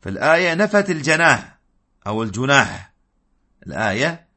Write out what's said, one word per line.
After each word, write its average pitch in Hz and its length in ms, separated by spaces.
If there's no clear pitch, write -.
فالآية 165 520
نفت 202 360
الجناح 156 680
أو 110 160
الجناح، 107 680
الآية 110 680